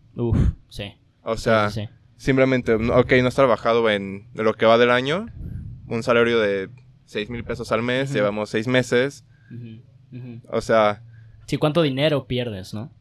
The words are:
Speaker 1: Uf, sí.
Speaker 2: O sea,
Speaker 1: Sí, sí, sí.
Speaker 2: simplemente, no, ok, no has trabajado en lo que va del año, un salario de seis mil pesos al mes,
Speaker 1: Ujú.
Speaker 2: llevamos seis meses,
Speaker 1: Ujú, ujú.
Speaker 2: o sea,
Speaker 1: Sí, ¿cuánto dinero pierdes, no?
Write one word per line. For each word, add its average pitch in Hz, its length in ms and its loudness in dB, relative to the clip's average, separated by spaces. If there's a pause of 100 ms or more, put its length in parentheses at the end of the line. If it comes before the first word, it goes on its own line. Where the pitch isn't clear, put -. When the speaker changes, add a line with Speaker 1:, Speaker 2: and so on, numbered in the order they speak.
(160)
Speaker 1:
Uf, 117 200 -2 (320)
sí. - 260 -12 (280)
Speaker 2:
O 117 140 -4
sea, 110 340 2
Speaker 1:
Sí, 107 120 -8
sí, 104 40 -10
sí. - 60 -20 (240)
Speaker 2:
simplemente, 131 640 2
no, 117 180 0
ok, 127 160 4 (100)
no 123 60 2
has 123 60 -4
trabajado 117 560 2
en 98 440 -4
lo 110 200 0
que 113 120 0
va 113 100 6
del 120 140 4
año, 139 360 0 (600)
un 117 160 -6
salario 117 380 2
de 98 280 0 (380)
seis 107 240 -8
mil 117 140 -10
pesos 117 280 -8
al 113 100 0
mes, 131 280 -2
Speaker 1:
Ujú. 131 80 -2
Speaker 2:
llevamos 104 320 0
seis 113 160 -2
meses, 127 580 0 (260)
Speaker 1:
Ujú, 117 300 -16 (380)
ujú. 120 220 -16 (100)
Speaker 2:
o 113 100 -2
sea, 110 420 2 (440)
Speaker 1:
Sí, 147 100 -6
¿cuánto 151 240 0
dinero 143 460 0
pierdes, 117 480 -8
no? 107 260 -12